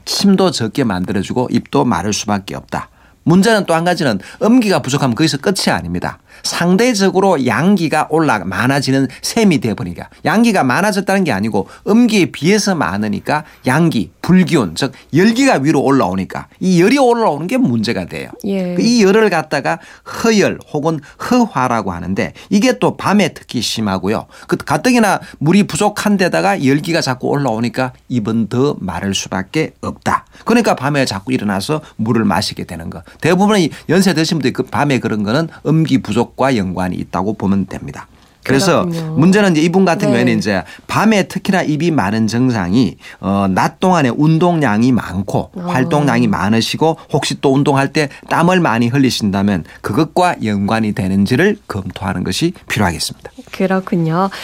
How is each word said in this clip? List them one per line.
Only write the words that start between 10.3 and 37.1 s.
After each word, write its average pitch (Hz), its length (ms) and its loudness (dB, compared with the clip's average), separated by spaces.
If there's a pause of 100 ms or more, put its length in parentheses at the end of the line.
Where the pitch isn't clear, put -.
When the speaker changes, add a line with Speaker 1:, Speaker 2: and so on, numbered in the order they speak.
Speaker 1:
많아졌다는 190 600 0
게 151 80 0
아니고 104 360 -2 (180)
음기에 220 400 4
비해서 196 480 0
많으니까 107 720 -4 (220)
양기, 131 440 0 (120)
불기운, 151 520 2
즉 131 180 -4 (220)
열기가 226 480 4
위로 139 200 2
올라오니까 101 640 0 (120)
이 185 200 2
열이 240 180 4
올라오는 226 480 2
게 254 100 -2
문제가 117 500 0
돼요. 69 240 -12 (140)
Speaker 2:
예. 190 300 -4
Speaker 1:
그 175 140 0
이 240 160 2
열을 208 240 4
갖다가 156 500 -2 (460)
허열 196 340 2 (140)
혹은 156 260 -2 (320)
허화라고 123 640 0
하는데 87 400 -6 (160)
이게 208 300 2
또 160 180 -2
밤에 185 380 0
특히 - 260 -8
심하고요. 101 640 -4 (200)
그 - 100 0
가뜩이나 202 640 0 (180)
물이 170 280 4
부족한 208 500 0
데다가 175 480 0
열기가 147 380 0
자꾸 127 260 -4
올라오니까 123 640 -2 (160)
입은 113 400 -2
더 131 320 0
마를 92 340 -4
수밖에 - 680 -4
없다. - 420 -6 (200)
그러니까 226 300 2
밤에 139 300 0
자꾸 101 280 -6
일어나서 104 500 -2 (140)
물을 110 280 0
마시게 95 400 0
되는 87 240 -12
거. 90 140 -14 (180)
대부분의 185 500 2 (200)
연세 180 240 4
드신 160 240 0
분들이 127 140 0
그 - 100 -4
밤에 135 380 0
그런 107 240 -2
거는 143 240 -2 (180)
음기 143 340 2
부족과 123 560 -2
연관이 92 400 -4
있다고 92 380 -4